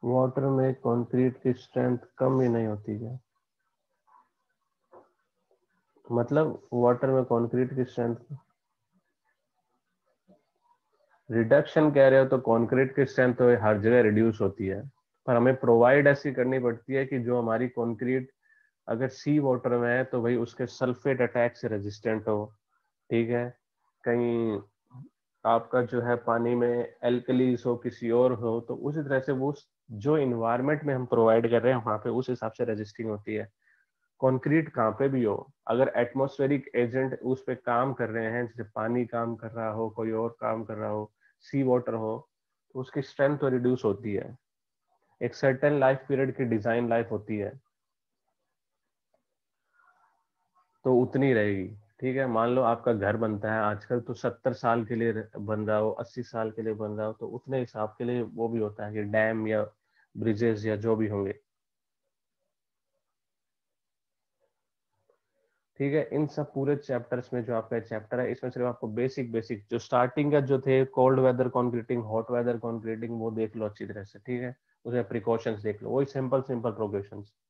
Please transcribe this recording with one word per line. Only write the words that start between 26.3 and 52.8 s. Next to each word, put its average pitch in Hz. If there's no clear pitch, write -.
में 120
alkalis 123
हो, 120
किसी 120
और 127
हो, 113
तो 123
उसी 147
तरह 135
से 135
वो 135
जो 117
environment 127
में 143
हम 127
provide 117
कर 117
रहे 123
हैं 120
वहाँ 107
पे 113
उस 120
हिसाब 113
से -
रेजिस्टिंग 110
होती 107
है। 107
Concrete 143
कहाँ 110
पे 135
भी 131
हो, 104
अगर 120
atmospheric 135
agent 127
उस 131
पे 127
काम 123
कर 117
रहे 113
हैं, 120
जैसे 117
पानी 113
काम 117
कर 110
रहा 113
हो, 110
कोई 110
और 113
काम 113
कर 110
रहा 107
हो, 107
sea 139
water 123
हो, 110
तो 131
उसकी 135
strength 143
तो 139
reduce 123
होती 104
है। 117
एक 120
certain 143
life 135
period 135
की 135
डिजाइन 117
life 113
होती 107
है, 101
तो 127
उतनी 131
रहेगी। 104
ठीक 131
है, 135
मान 117
लो 127
आपका 117